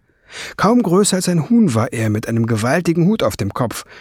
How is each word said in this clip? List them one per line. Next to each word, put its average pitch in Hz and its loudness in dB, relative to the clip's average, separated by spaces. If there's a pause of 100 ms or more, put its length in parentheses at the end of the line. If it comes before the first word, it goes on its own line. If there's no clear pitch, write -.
(560)
Kaum 240 2
größer 190 2
als 180 -2
ein 170 0
Huhn 220 4
war 113 0
er, 110 -2
mit 107 -2
einem 113 0
gewaltigen 156 0
Hut 214 0
auf 113 -2
dem 98 -4
Kopf, - -4 (180)